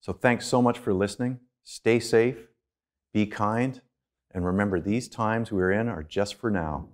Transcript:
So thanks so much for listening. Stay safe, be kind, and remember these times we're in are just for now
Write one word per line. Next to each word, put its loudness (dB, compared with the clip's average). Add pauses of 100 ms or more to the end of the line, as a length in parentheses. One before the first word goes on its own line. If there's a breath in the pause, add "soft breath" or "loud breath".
So -8
thanks 2
so 4
much 2
for -2
listening. -2 (240)
Stay 2
safe, 2 (640)
be 2
kind, -2 (480)
and -2
remember 0
these -2
times -2
we're 2
in 0
are -6
just -4
for -4
now -4